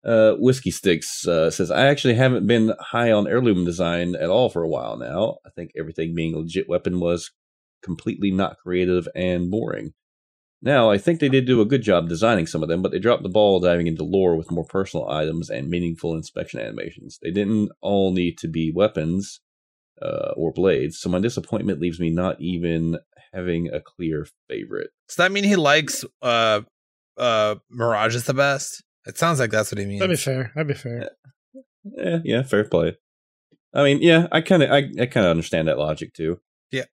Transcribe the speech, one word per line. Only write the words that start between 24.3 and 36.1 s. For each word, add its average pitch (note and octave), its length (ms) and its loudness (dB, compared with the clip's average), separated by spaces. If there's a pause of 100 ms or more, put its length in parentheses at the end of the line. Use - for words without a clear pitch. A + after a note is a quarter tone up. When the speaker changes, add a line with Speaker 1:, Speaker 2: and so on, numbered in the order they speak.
Speaker 1:
favorite." G1+ 400 -10 (180)
Speaker 2:
Does - 80 -10
that F#3 160 2
mean G3+ 120 -2
he G3+ 120 4
likes, D3 480 2 (160)
uh, A2+ 400 2 (560)
uh, A2 380 2 (160)
Mirages A#2 540 0
the C3+ 100 -2
best? C#3 480 -2 (240)
It - 120 -14
sounds E3 200 2
like A#2 120 0
that's G#2+ 200 0
what G#2 80 -6
he G2 60 -4
means. G2+ 160 -6
Speaker 3:
That'd F#3 160 0
be - 60 -4
fair. C3 320 -4
That'd D3+ 120 -4
be C#3+ 60 -4
fair. A#2+ 380 -8 (720)
Speaker 1:
Yeah, F3+ 400 -4
yeah, A#2+ 180 0
fair G#2+ 220 2
play. E2 320 0 (760)
I C#3 100 2
mean, C#3+ 160 4
yeah, E3 320 6
I D#3 80 2
kinda, E3 320 4
I, C#3+ 60 6 (200)
I A#2+ 60 2
kinda A2+ 240 2
understand E2 400 0
that C2+ 80 2
logic D#2 380 -4